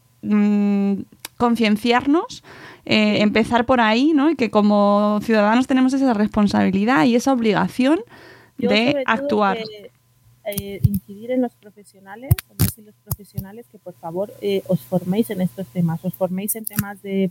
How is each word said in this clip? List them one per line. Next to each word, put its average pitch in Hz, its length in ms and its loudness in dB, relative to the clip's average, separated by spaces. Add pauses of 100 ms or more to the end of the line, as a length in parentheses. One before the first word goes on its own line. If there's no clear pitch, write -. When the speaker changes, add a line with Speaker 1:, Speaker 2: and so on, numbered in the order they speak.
(220)
Speaker 1:
mm, 208 720 2 (460)
concienciarnos, 240 1040 0 (400)
eh, 214 360 2
empezar 220 460 2
por 262 140 2
ahí, 233 340 2
¿no? 285 160 4
Y 294 60 0
que 220 160 -2
como 208 720 2
ciudadanos 220 420 2
tenemos 262 260 2
esa 269 220 2
responsabilidad 208 920 2
y 240 120 4
esa 262 160 2
obligación 233 680 0 (600)
Speaker 2:
Yo, 202 120 0
Speaker 1:
de 226 220 2
Speaker 2:
sobre 277 120 -4
todo, 226 100 0
Speaker 1:
actuar. 214 440 0
Speaker 2:
que, 214 320 -14 (580)
eh, 202 360 -6
incidir 202 480 -6
en 254 100 0
los 240 140 -4
profesionales, 208 760 -16 (220)
en 202 60 -20
las - 200 -4
y 214 40 -20
los 208 120 -20 (100)
profesionales, 202 680 -14
que 208 60 -20
por 175 160 -20
favor, 180 460 -8
eh, 196 280 -2
os 185 120 0
forméis 185 500 -2
en 196 100 -6
estos 185 260 -4
temas, 165 380 -4
os 180 100 -4
forméis 190 400 -4
en 220 100 -12
temas 202 380 -8
de 196 280 -2